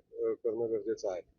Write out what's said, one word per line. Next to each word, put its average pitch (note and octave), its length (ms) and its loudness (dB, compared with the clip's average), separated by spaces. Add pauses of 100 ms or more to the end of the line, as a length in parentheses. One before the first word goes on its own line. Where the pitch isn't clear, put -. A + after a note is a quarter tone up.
(140)
अ, - 60 -8
करणं A2+ 520 0
गरजेचं G#2+ 400 0
आहे. F2 100 -4 (180)